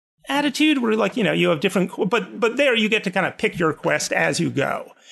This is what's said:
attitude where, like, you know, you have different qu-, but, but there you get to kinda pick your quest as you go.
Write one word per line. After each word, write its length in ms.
attitude 500
where, 160
like, 220
you 80
know, 80
you 160
have 120
different 300
qu-, 160
but, 320
but 180
there 200
you 120
get 160
to 60
kinda 260
pick 220
your 140
quest 400
as 260
you 120
go. 420